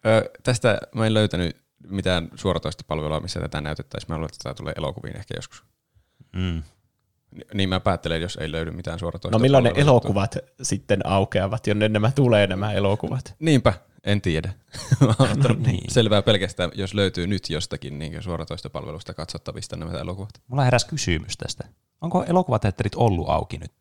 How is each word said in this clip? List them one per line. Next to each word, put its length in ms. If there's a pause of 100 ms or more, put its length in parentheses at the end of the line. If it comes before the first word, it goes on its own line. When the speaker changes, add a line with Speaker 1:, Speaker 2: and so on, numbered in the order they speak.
Speaker 1:
Ö, 240 (140)
tästä 340 (180)
mä 100
en 80
löytänyt 440 (300)
mitään 480
suoratoistopalvelua, 840
missä 200
tätä 220
näytettäisiin. 500
Mä 60
luulen, 160
että 100
tää 100
tulee 240
elokuviin 400
ehkä 200
joskus. 260 (720)
Speaker 2:
Mm. 280 (680)
Speaker 1:
Ni-, 220
niin 160
mä 100
päättelen, 420
jos 200
ei 100
löydy 200
mitään 280 (320)
Speaker 3:
No 80
milloin 240
ne 60
Speaker 1:
suoratoistopalvelua. 120
Speaker 3:
elokuvat 560 (240)
sitten 460
aukeavat, 600
jonne 220
nämä 220
tulee, 360
nämä 260
elokuvat? 680
Speaker 1:
Niinpä, 340 (300)
en 180
tiedä. 320 (240)
<laughs> 220
Mä 60 (140)
oon 120
ottanut 280
Speaker 2:
No 80
niin. 240
Speaker 1:
selvää 300
pelkästään, 540
jos 180
löytyy 340
nyt 220
jostakin 500
niinkö 220
suoratoistopalvelusta 920
katsottavista 640
nämä 220
elokuvat. 300 (180)
Speaker 2:
Mulla 160
heräsi 240
kysymys 500
tästä. 300 (340)
Onko 220
elokuvateatterit 720
ollut 340
auki 280
nyt? 240